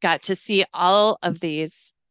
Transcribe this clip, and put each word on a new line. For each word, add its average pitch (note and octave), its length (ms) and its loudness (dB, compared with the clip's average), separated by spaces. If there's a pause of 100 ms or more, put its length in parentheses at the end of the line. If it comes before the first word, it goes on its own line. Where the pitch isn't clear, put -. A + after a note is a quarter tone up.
got E3 240 0
to F#3+ 120 -2
see G3 360 0
all G3+ 500 4
of E3+ 180 -4
these D#3 520 -6 (180)